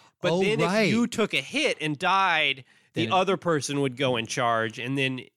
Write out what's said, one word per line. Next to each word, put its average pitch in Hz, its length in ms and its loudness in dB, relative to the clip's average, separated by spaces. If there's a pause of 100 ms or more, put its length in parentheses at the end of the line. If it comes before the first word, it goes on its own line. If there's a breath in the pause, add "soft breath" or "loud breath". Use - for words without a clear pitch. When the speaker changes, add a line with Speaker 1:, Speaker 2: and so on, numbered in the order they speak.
(200 loud breath)
Speaker 1:
But 175 140 2
Speaker 2:
Oh, 180 100 0
Speaker 1:
then 202 160 0
Speaker 2:
right. 180 220 2
Speaker 1:
if 190 100 4
you 233 160 2
took 220 260 -2
a 147 60 2
hit 202 400 -2
and 151 180 -2
died, 170 640 2 (320 soft breath)
the - 120 0
Speaker 2:
Then 113 60 -2
Speaker 1:
other 185 240 2
person 147 440 -2
would 135 160 -2
go 127 200 0
in 113 120 -4
charge, 113 500 -2
and 123 180 -6
then 131 260 -2 (140)